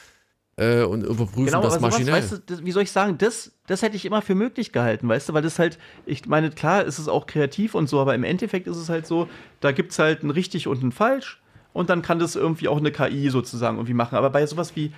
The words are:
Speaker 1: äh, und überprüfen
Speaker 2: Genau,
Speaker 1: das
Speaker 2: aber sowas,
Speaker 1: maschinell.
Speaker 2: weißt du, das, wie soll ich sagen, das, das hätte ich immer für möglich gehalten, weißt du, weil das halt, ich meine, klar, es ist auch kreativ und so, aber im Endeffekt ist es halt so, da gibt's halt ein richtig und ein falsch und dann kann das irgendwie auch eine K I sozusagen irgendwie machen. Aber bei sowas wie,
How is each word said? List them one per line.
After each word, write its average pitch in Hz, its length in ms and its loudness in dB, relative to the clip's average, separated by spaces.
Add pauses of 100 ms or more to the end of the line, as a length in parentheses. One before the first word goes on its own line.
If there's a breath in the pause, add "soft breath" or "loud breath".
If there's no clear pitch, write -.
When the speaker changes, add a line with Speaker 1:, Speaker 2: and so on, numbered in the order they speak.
(560 soft breath)
Speaker 1:
äh, 120 280 4
und 104 180 -2
überprüfen 113 440 -2
Speaker 2:
Genau, 160 160 2
Speaker 1:
das - 120 4
Speaker 2:
aber 165 60 0
sowas, 117 120 4
Speaker 1:
maschinell. 127 220 2
Speaker 2:
weißt 196 180 0
du, 208 40 -6 (100)
das, 175 180 -10
wie 180 80 -2
soll 196 120 2
ich 185 80 -6
sagen, 190 260 0
das, - 340 -2 (140)
das 185 160 -2
hätte 214 140 0
ich 190 100 -6
immer 208 160 0
für 196 120 0
möglich 220 380 -2
gehalten, 120 360 0
weißt 113 200 0
du, 160 60 -6
weil 151 80 4
das 156 160 -2
halt, 165 200 2 (280 loud breath)
ich - 200 -6
meine, 156 240 2
klar, 175 360 2
es 131 120 -6
ist 151 100 -6
auch 151 180 0
kreativ 156 480 0
und 151 140 0
so, 139 120 2
aber 135 140 4
im 120 100 0
Endeffekt 185 420 -2
ist 175 100 -6
es 165 120 -8
halt 165 180 -4
so, 170 220 0 (320 loud breath)
da 143 120 2
gibt's - 260 -2
halt 156 240 2
ein 147 80 -2
richtig 175 380 -2
und 127 140 -2
ein 127 100 2
falsch 247 500 -2 (320 soft breath)
und 180 160 -2
dann 175 100 2
kann 170 200 0
das 170 160 0
irgendwie 160 320 0
auch 147 100 2
eine 151 140 0
K 147 160 0
I 143 220 0
sozusagen 120 480 -2
irgendwie 120 160 -2
machen. 120 220 0
Aber 127 140 4
bei 143 160 2
sowas 160 300 -6
wie, 151 220 -4